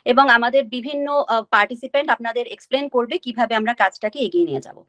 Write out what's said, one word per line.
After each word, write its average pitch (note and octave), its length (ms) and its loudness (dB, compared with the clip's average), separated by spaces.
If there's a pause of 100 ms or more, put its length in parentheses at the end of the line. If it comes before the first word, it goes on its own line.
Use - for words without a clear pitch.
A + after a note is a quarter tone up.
এবং B3 240 4
আমাদের A#3+ 340 4
বিভিন্ন, C#4+ 640 -4
আহ, A3+ 160 0
পার্টিসিপেন্ট C4 640 0
আপনাদের A#3 380 -4
এক্সপ্লেন C#4 420 -6
করবে A#3+ 280 -2
কিভাবে A#3 380 -2
আমরা A3 180 0
কাজটাকে G#3+ 460 -2
এগিয়ে F3 260 0
নিয়ে D3 160 -4
যাব। - 280 -20